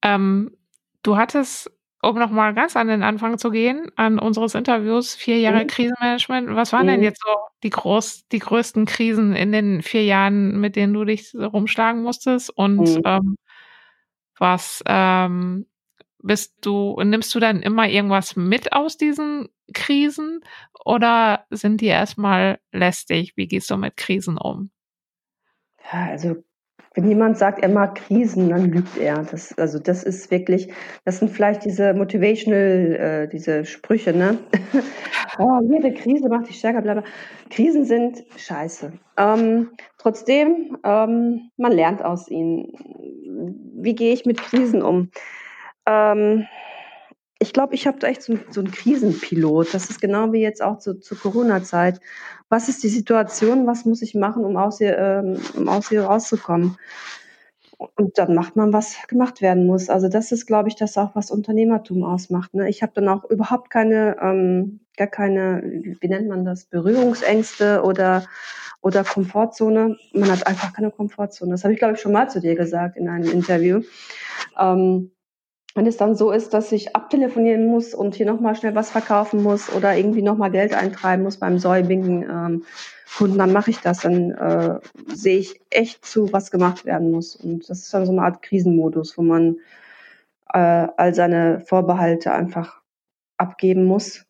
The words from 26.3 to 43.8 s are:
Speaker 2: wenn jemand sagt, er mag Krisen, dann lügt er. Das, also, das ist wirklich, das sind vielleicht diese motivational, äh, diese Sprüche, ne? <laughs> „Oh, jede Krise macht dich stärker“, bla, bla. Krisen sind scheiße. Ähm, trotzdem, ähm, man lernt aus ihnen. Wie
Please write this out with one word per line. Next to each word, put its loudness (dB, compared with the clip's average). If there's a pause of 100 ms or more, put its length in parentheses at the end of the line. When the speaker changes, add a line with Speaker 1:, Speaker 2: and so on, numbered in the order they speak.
Speaker 2:
wenn 2
jemand 4
sagt, 0
er 2
mag 2
Krisen, 2
dann 2
lügt -2
er. -2
Das, -12
also, -2
das -2
ist -6
wirklich, 0 (340)
das -4
sind 2
vielleicht 0
diese 2
motivational, 2
äh, -2
diese -4
Sprüche, -2
ne? 2 (140)
<laughs> -4
„Oh, 4 (100)
jede 2
Krise 0
macht -2
dich -18
stärker“, -2
bla, -2
bla. -4 (460)
Krisen 2
sind 0 (140)
scheiße. -10 (240)
Ähm, 2 (260)
trotzdem, 0
ähm, 0
man 2
lernt 2
aus -4
ihnen. -4 (1040)
Wie -2